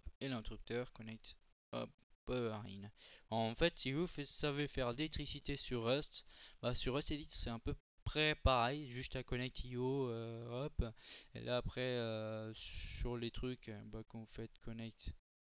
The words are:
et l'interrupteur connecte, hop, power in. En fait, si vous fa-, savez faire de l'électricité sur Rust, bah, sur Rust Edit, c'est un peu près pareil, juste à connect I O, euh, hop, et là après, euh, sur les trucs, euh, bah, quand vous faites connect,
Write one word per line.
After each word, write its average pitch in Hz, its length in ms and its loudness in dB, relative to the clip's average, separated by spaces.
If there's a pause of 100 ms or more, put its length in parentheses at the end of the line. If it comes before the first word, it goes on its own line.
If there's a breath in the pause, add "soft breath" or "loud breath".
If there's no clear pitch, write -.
(200)
et 135 80 -2
l'interrupteur 120 680 -2
connecte, 110 420 -10 (360)
hop, 117 180 -2 (360)
power 117 420 0
in. 98 220 -8 (400 loud breath)
En 113 260 4
fait, 170 220 4
si 131 140 0
vous 165 160 2
fa-, 143 180 -4
savez 143 420 2
faire 127 260 2
de 120 40 -8
l'électricité 147 600 0
sur 117 280 0
Rust, 135 400 2 (360 loud breath)
bah, 120 140 2
sur 127 200 2
Rust 151 160 2
Edit, 156 180 -2
c'est - 200 0
un 117 100 -2
peu 143 160 -2 (280)
près 151 320 4
pareil, 131 560 6
juste 127 240 -2
à 127 80 -2
connect 127 400 0
I 123 140 -4
O, 131 320 4
euh, 117 560 -4
hop, - 200 0 (480 loud breath)
et 113 80 -6
là 120 160 2
après, 123 240 0
euh, 110 720 0
sur - 640 -2
les 117 140 0
trucs, 127 380 -2
euh, 107 160 -6
bah, 110 220 -6
quand 117 120 -10
vous 110 60 -8
faites - 340 -8
connect, 113 520 -6 (460)